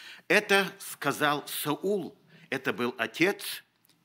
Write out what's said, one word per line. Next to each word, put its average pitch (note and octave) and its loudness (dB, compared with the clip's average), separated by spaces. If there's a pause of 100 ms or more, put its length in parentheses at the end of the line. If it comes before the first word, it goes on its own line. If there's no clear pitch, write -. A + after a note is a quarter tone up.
(280)
Это G3 4
сказал C#3+ -2
Саул, D#3 -2 (320)
это C3+ 0
был A#2+ -2
отец, E3 0 (420)